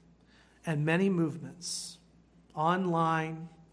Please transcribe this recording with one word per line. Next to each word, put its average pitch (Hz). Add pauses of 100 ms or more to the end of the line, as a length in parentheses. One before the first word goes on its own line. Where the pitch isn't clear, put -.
(640)
and 151
many 180
movements, - (560)
online, 165 (240)